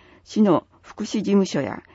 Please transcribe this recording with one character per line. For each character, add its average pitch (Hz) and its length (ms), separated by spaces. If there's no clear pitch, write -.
市 - 180
の 196 240
福 - 240
祉 220 140
事 202 60
務 196 220
所 151 140
や 104 220